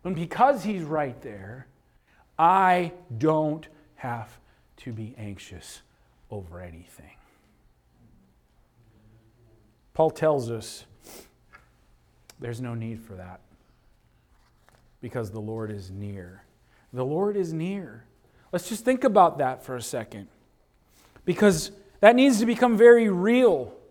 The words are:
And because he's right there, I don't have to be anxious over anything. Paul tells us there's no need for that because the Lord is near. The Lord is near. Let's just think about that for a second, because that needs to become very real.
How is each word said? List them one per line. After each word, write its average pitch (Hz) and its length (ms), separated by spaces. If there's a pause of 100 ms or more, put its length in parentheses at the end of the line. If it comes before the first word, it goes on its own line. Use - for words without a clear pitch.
And 175 140
because 208 480
he's 196 180
right 147 400
there, 110 460 (680)
I 180 560 (240)
don't 156 500 (280)
have 120 420 (420)
to 123 140
be 110 240
anxious 98 680 (480)
over 90 300
anything. 87 560 (2750)
Paul 160 160
tells 147 380
us - 360 (1500)
there's 120 220
no 120 140
need 113 260
for 107 140
that 92 260 (1600)
because 110 320
the 110 80
Lord 110 320
is 95 180
near. 95 540 (480)
The 127 120
Lord 190 320
is 170 160
near. 165 520 (480)
Let's 180 160
just 214 160
think 254 180
about 196 360
that 131 260
for 131 100
a 120 80
second, 107 460 (960)
because 180 480 (260)
that 226 160
needs 254 240
to 226 80
become 233 300
very 233 320
real. 190 680 (160)